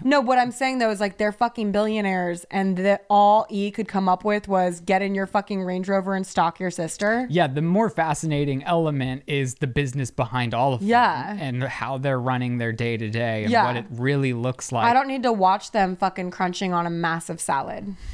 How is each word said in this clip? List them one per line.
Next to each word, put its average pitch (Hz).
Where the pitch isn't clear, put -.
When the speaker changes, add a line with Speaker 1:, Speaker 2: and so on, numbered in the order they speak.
Speaker 1:
No, 285
what 247
I'm 247
saying, 262
though, 226
is, 208
like, 202
they're 208
fucking 226
billionaires, 190
and 190
the, 196
all 208
E 202
could 202
come 190
up 185
with 208
was, 180
"Get 190
in 196
your 196
fucking 196
Range 180
Rover 196
and 190
stalk 170
your 185
sister." 214
Speaker 2:
Yeah, 165
the 139
more 180
fascinating 147
element 147
is 139
the 147
business 131
behind 120
all 131
of 120
Speaker 1:
Yeah. 202
Speaker 2:
them 202
and 127
how 131
they're 135
running 123
their 117
day-to-day 113
and 110
Speaker 1:
Yeah. 214
Speaker 2:
what 135
it 113
really 135
looks 123
like. 127
Speaker 1:
I 240
don't 269
need 262
to 240
watch 190
them 190
fucking 185
crunching 180
on 170
a 170
massive 170
salad. 180